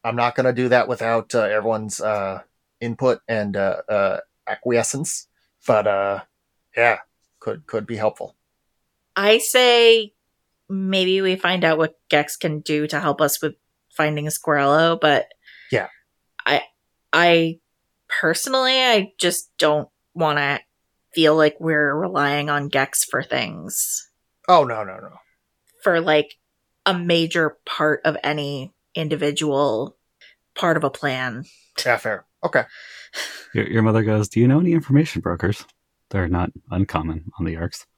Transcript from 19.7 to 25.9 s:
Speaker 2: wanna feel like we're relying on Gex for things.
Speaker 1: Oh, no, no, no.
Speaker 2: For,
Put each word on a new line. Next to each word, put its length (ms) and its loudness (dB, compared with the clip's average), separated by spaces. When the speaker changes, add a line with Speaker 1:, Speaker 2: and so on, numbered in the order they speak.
Speaker 2:
wanna 460 0
feel 220 4
like 240 4
we're 340 0
relying 580 -2
on 180 -2
Gex 360 -2
for 160 -4
things. 880 -6
Speaker 1:
Oh, 160 6
no, 220 -4
no, 160 -12
no. 100 -20
Speaker 2:
For, 160 2